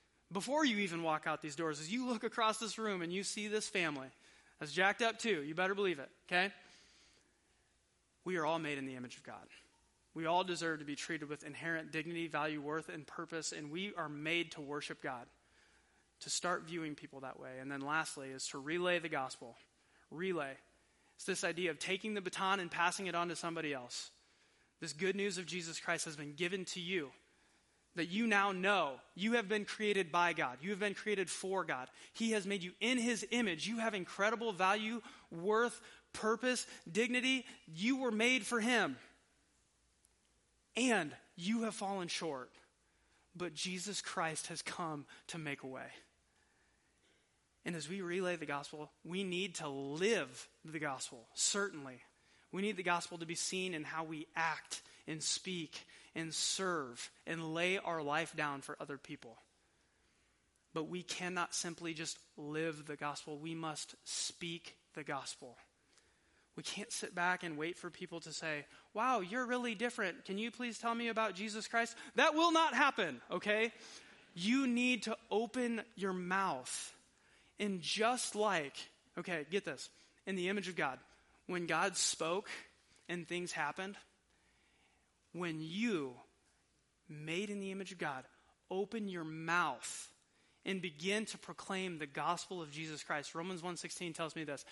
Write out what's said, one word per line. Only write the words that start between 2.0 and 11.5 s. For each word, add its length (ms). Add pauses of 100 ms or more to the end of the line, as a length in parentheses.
look 180
across 340
this 200
room 240
and 100
you 120
see 240
this 200
family 420 (480)
that's 140
jacked 300
up 160
too, 240
you 120
better 200
believe 240
it, 120 (160)
okay? 260 (1700)
We 120
are 80
all 140
made 200
in 80
the 100
image 200
of 60
God. 260 (640)
We 140
all 180
deserve 360
to 40
be 120
treated 320
with 140
inherent 480